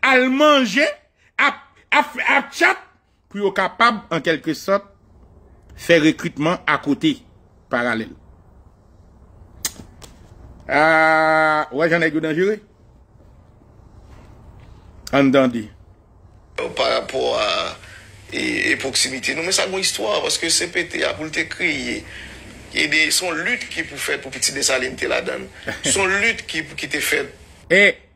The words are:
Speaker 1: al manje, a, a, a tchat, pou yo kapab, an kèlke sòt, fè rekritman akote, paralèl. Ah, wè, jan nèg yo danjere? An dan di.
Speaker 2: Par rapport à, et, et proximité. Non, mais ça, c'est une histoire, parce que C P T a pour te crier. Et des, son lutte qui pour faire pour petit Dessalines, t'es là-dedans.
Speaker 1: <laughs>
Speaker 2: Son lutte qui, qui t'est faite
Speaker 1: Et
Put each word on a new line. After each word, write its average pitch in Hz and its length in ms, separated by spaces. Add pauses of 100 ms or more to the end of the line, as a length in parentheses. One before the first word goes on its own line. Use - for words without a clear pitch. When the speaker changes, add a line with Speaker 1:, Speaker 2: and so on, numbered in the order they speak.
Speaker 1:
al 254 240
manje, 269 560 (560)
a, 277 80 (400)
a, 277 160
a 269 380 (100)
tchat, 370 300 (500)
pou 202 80
yo 202 160
kapab, 214 560
an 160 120
kèlke 160 360
sòt, 202 300 (920)
fè 170 240
rekritman 156 640
akote, 147 460 (580)
paralèl. 120 400 (2500)
Ah, 156 1040
wè, 147 200
jan 170 120
nèg 156 140
yo 160 60
danjere? 180 360 (2500)
An 139 160
dan 131 220
di. 117 100 (1120)
Speaker 2:
Par 127 160
rapport 123 480
à, 95 380 (560)
et, - 380
et 135 40
proximité. 131 600
Non, 160 80
mais 180 80
ça, 196 120
c'est 190 80
une 190 80
histoire, 202 420
parce - 160
que 170 120
C 170 180
P 170 220
T - 160
a 147 80
pour 156 180
te 156 160
crier. 127 560 (680)
Et 151 160
des, 156 220
son 185 200
lutte 180 380
qui 160 140
pour 147 140
faire 143 220
pour 135 120
petit 127 200
Dessalines, 131 460
t'es 139 100
là-dedans. 127 380 (200)
Speaker 1:
<laughs> - 200
Speaker 2:
Son 190 200
lutte 202 400
qui, 160 160 (140)
qui - 140
t'est 147 100
faite 139 340 (360)
Speaker 1:
Et 190 260 (200)